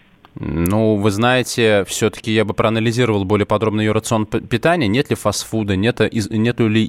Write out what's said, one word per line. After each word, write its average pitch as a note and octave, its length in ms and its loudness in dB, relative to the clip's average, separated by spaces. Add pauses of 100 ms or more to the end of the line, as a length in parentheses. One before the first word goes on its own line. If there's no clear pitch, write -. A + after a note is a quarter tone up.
(360)
Ну, G2+ 600 0
вы G#2 160 0
знаете, A2+ 760 2
все-таки - 460 -4
я A2 140 2
бы G#2 80 -6
проанализировал A2+ 720 0
более G2+ 200 2
подробно G#2+ 360 0
ее G#2+ 120 0
рацион G#2+ 320 0
п-, A2+ 140 -4
питания. D3 480 0
Нет A#2 220 0
ли A2+ 60 0
фастфуда, G#2 600 -2
нет A2 260 0
из-, G#2+ 280 -2
нету A2+ 380 0
ли A2 200 2